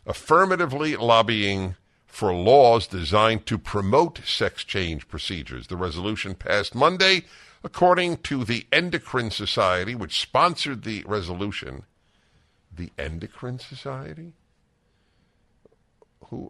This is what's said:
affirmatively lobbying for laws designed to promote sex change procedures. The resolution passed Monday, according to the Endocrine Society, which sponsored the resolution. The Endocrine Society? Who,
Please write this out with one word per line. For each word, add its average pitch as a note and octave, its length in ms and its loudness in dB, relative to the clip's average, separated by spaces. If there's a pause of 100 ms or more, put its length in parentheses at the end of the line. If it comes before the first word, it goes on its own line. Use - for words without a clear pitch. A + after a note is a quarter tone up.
affirmatively D#3 880 2
lobbying G#2 800 2 (300)
for G2 280 -2
laws A#2 540 6
designed F#2 580 0
to A2 120 -2
promote A2+ 680 0
sex - 380 -4
change E2+ 440 -6
procedures. D2+ 600 -10
The F2+ 100 -8
resolution F#2 560 -6
passed - 400 -2
Monday, F3+ 520 4 (380)
according F3 540 2
to C3+ 260 -4
the A2+ 280 -4
Endocrine C#3+ 600 -2
Society, G2 640 0
which G#2 260 -6
sponsored C#3+ 640 0
the G#2+ 220 -8
resolution. F#2 800 -6 (880)
The F2 240 -12
Endocrine E2 600 -10
Society? D3 760 -14 (2000)
Who, - 200 -12